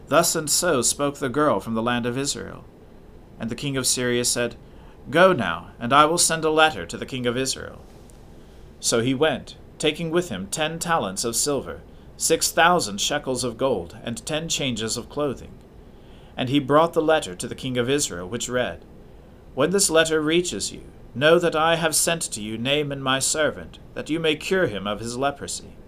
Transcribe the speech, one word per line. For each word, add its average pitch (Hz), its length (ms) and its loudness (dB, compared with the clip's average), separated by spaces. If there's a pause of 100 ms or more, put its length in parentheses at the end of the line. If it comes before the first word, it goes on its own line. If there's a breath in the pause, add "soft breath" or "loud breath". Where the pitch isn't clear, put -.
"Thus 165 260 4
and 156 160 -2
so 160 320 2
spoke 143 360 0
the 139 100 -4
girl 127 320 2
from 117 140 -6
the 113 100 0
land 120 220 0
of 120 120 -2
Israel." 90 460 -6 (720)
And 113 120 -6
the 120 140 -8
king 139 120 -2
of 131 100 0
Syria 123 380 0
said, 123 320 -2 (540 loud breath)
"Go 175 240 8
now, 90 440 -4
and 120 140 -4
I 147 140 8
will 165 120 2
send 160 280 0
a 156 40 2
letter 156 360 4
to 98 100 -10
the 113 100 -8
king 127 200 -6
of 120 100 0
Israel." 131 460 -6 (1000 loud breath)
So 117 220 2
he 135 120 2
went, 131 440 0 (200)
taking 156 320 0
with 175 200 0
him 95 200 -6
ten 160 300 -4
talents 117 460 -2
of 117 100 -2
silver, 120 460 -2 (340 loud breath)
six - 340 2
thousand 160 520 4
shekels 135 420 -2
of 117 140 -4
gold, 110 480 -2
and 117 200 -8
ten 156 220 -4
changes 117 480 -2
of 117 140 -8
clothing. 143 420 -4 (840 loud breath)
And 131 100 -2
he 139 120 4
brought 147 340 4
the 165 80 2
letter 156 340 2
to 117 120 -8
the 110 80 -8
king 127 220 -6
of 120 120 0
Israel, 98 380 -2
which 117 200 -6
read, 117 380 -4 (680 loud breath)
"When 151 180 2
this 190 180 2
letter 160 320 4
reaches 160 500 0
you, - 120 -14 (300)
know 156 260 6
that 165 180 0
I 165 180 4
have 160 180 0
sent 165 280 0
to - 200 -8
you 107 160 -6
Naaman 139 460 -2
my 135 160 2
servant, 131 600 -2 (160)
that - 140 -8
you 151 80 0
may 160 200 0
cure 185 300 0
him 101 200 -4
of 104 140 -4
his 120 160 -6
leprosy." 139 580 -4 (120)